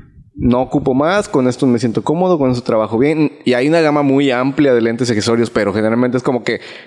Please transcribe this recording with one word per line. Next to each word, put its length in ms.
no 200
ocupo 320
más, 340
con 200
estos 200
me 100
siento 240
cómodo, 360
con 120
eso 120
trabajo 340
bien. 360
Y 80
hay 160
una 140
gama 200
muy 280
amplia 420
de 80
lentes 280
y 40
accesorios, 380
pero 240
generalmente 420
es 60
como 220
que, 160